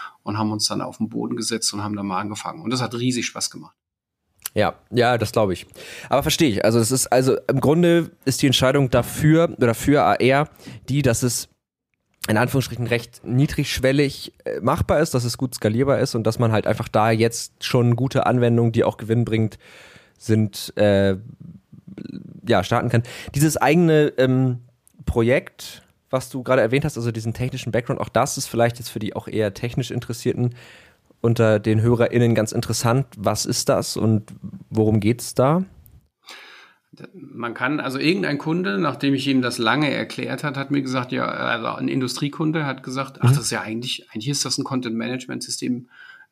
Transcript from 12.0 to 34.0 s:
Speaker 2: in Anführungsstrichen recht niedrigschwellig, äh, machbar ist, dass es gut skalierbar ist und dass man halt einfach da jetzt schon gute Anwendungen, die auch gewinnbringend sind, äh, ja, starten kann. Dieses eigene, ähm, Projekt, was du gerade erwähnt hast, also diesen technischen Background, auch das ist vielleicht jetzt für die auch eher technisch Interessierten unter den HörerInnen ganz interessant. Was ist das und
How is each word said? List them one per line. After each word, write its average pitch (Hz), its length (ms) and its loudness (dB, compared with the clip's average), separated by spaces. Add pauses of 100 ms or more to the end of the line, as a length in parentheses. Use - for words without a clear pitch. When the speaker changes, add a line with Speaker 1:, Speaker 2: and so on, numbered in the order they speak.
Speaker 2:
in 107 100 2
Anführungsstrichen 120 500 0
recht 117 360 -4
niedrigschwellig, 139 1080 0 (100)
äh, - 160 -6
machbar 147 400 0
ist, 165 140 0
dass 123 100 0
es 117 140 -4
gut 127 160 -4
skalierbar 117 460 0
ist 127 160 -2
und 110 100 -2
dass 113 120 0
man 117 140 2
halt 107 160 0
einfach - 200 -2
da 110 240 2
jetzt - 520 -2
schon 120 320 2
gute 127 300 0
Anwendungen, 117 460 4
die 110 120 2
auch - 140 0
gewinnbringend 110 600 0 (600)
sind, - 580 0
äh, 98 400 4 (1300)
ja, 101 180 4
starten 120 260 0
kann. 117 140 4 (320)
Dieses 151 200 2
eigene, 156 640 6
ähm, 127 420 2 (460)
Projekt, - 760 0 (260)
was 131 200 -2
du 131 140 -8
gerade 127 180 4
erwähnt 120 220 2
hast, 151 140 -4
also 117 140 -2
diesen 113 220 -6
technischen 123 380 -6
Background, 120 300 -2
auch - 80 -6
das - 280 0
ist 139 100 -6
vielleicht 117 320 0
jetzt 117 100 -12
für - 100 -8
die 110 160 -6
auch - 120 -8
eher 107 260 -2
technisch 117 380 -4
Interessierten 120 640 -2 (680)
unter 113 360 4
den 110 220 2
HörerInnen 117 520 4
ganz 110 180 0
interessant. 117 540 0 (100)
Was 104 300 -2
ist - 240 -2
das 98 260 0
und 110 380 0 (380)